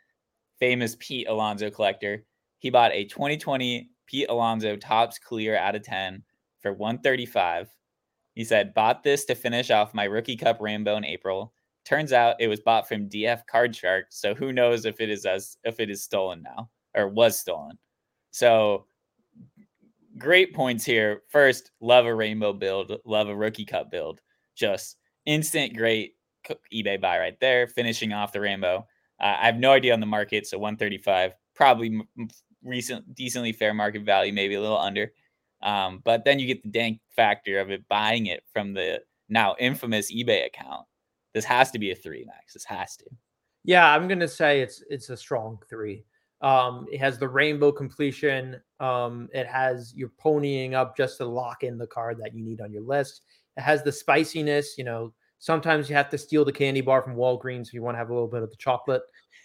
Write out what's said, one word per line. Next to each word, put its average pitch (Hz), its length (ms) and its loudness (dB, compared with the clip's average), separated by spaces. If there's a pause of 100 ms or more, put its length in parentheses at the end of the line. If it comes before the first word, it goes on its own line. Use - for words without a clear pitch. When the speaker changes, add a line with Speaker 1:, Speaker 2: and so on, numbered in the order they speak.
(600)
Speaker 1:
famous 123 400 0
Pete 127 280 -10
Alonso 107 420 -4
collector. 104 560 -4 (340)
He 131 100 -6
bought 120 220 6
a 98 140 -4
twenty 143 320 -4
twenty 127 520 -4 (160)
Pete 135 240 -6
Alonso 113 460 0
Topps 113 420 0
Clear 110 400 -4
out 98 180 0
of 107 80 -8
ten 95 400 -8 (380)
for 101 120 -4
one 107 260 -4
thirty-five. 107 720 0 (640)
He 117 100 -10
said, 104 300 2
"Bought 113 300 2
this 143 220 2
to 127 100 -2
finish 120 360 -2
off 107 220 4
my 104 100 -2
Rookie 113 340 -4
Cup 117 240 0
Rainbow 107 360 -2
in 104 80 -6
April. 95 480 -6 (320)
Turns 143 280 0
out 117 260 6
it 113 80 2
was 107 120 0
bought 113 280 2
from 104 200 -6
D 104 200 -4
F 117 200 -2
Card 117 280 2
Shark, 92 340 0
so 104 260 -4
who 135 160 -4
knows 120 340 2
if 107 140 -4
it 110 100 -2
is 104 160 -6
as, 95 380 -4
if 117 160 -6
it 110 100 -4
is 98 140 -8
stolen 92 400 -4
now, 69 260 -14 (260)
or 104 120 2
was 110 320 4
stolen." 76 380 -8 (540)
So, 110 540 4 (1300)
great 180 360 2
points 127 320 -2
here. 107 440 0
First, 135 420 4 (100)
love 120 240 6
a 117 80 0
Rainbow 107 400 0
build, 98 380 -4 (140)
love 107 220 0
a 104 80 -8
Rookie 107 300 -4
Cup 87 240 -6
build. 80 320 -8 (340)
Just - 420 -4 (280)
instant 151 500 0
great 110 380 0 (340)
c-, 110 360 -10
eBay 98 180 -2
buy 90 160 2
right 85 240 -4
there, 123 260 2
finishing 113 460 -4
off 104 180 -6
the 101 80 -6
Rainbow. 98 460 -2 (340)
Uh, 101 200 0
I 107 80 2
have 117 100 4
no 131 140 6
idea 127 220 6
on 113 60 2
the 107 60 -4
market, 104 400 -2
so 95 140 -8
one 107 180 -6
thirty-five, 95 560 0 (220)
probably 117 320 6
m-, 110 200 -4 (100)
m-, 117 120 -10 (340)
recent, 123 520 -8
decently 120 360 -4
fair 107 220 0
market 104 300 -2
value, 101 280 4
maybe 101 240 0
a 101 60 -2
little 107 160 0
under. 98 340 -2 (520)
Um, 98 400 -2
but 113 220 2
then 139 140 6
you 131 80 -2
get 127 160 -4
the 107 60 -12
dank 113 300 -2 (100)
factor 104 500 2
of 98 100 -4
it, 98 180 -8
buying 107 400 0
it 87 240 -6
from 101 220 -4
the 87 280 -4 (280)
now 107 300 4
infamous 120 520 -2
eBay 113 340 2
account. 67 400 -14 (480)
This - 120 -4
has 127 260 4
to 117 80 -6
be 101 120 -4
a 90 40 -6
three, 62 300 -16
Max. - 280 -20
This - 120 -18
has 98 320 -10
to. - 80 -20 (580)
Speaker 2:
Yeah, 175 300 8
I'm 165 140 2
gonna 180 200 -2
say 147 340 2
it's, - 280 -8
it's 139 200 -10
a 123 80 -10
strong 110 420 -6 (100)
three. 107 340 -10 (380)
Um, 127 500 2
it - 80 -8
has 135 200 0
the 135 100 -4
Rainbow 147 420 4
completion. 135 880 -4 (200)
Um, 120 520 -4
it 131 140 -4
has, 123 500 -2
you're 131 160 -10 (120)
ponying 139 500 0
up 131 240 0
just 131 220 -2
to 131 60 -4
lock 120 380 -6
in 120 140 -6
the 117 80 -10
card 117 380 -8
that 107 100 -12
you 113 100 -12
need 110 160 -10
on 107 120 -12
your 107 100 -12
list. 135 400 -4 (340)
It 139 60 -12
has 143 220 2
the 143 80 0
spiciness, 147 880 0
you 131 40 -10
know, 117 300 -8 (240)
sometimes 156 520 0
you 147 60 -4
have 143 140 4
to 147 80 -4
steal 151 260 2
the 139 80 2
candy 135 300 0
bar 131 220 4
from 127 120 -10
Walgreens 123 520 -2
if - 60 -20
you 117 100 -10
wanna 117 160 -6
have 113 100 -6
a 120 40 -4
little 120 140 -2
bit 117 160 -6
of 110 60 -8
the - 80 -20
chocolate. 127 500 -2
Speaker 1:
<laughs> - 40 -20 (340)